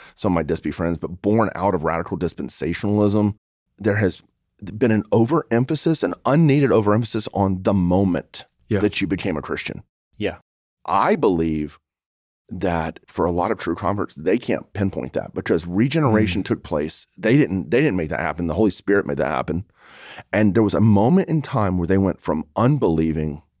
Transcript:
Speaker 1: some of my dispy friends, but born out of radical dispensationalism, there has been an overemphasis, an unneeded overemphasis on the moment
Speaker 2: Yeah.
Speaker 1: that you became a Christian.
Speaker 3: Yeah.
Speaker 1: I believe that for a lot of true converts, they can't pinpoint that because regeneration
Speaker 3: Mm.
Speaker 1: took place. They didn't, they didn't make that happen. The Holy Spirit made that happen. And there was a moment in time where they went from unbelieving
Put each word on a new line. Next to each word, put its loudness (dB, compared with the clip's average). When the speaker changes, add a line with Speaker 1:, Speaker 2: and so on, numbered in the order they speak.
Speaker 1:
some -2
of 2
my 0
dispy -4
friends, -4
but -10
born 2
out 0
of -2
radical -2
dispensationalism, 0
there 0
has 0
been -2
an 2
overemphasis, 0
an -2
unneeded 4
overemphasis 2
on 0
the 2
moment 0
Speaker 2:
Yeah. 0
Speaker 1:
that 0
you -2
became -4
a -4
Christian. -8
Speaker 3:
Yeah. -6
Speaker 1:
I 0
believe 0
that -4
for -2
a 0
lot -2
of -2
true -6
converts, -4
they 0
can't -4
pinpoint -4
that -6
because -2
regeneration 0
Speaker 3:
Mm. -10
Speaker 1:
took -2
place. -6
They 2
didn't, 0
they 4
didn't 2
make -2
that -4
happen. -4
The -2
Holy 2
Spirit 0
made -4
that 0
happen. -4
And 2
there 4
was 2
a 0
moment 4
in 0
time -2
where -2
they 2
went 0
from -4
unbelieving 0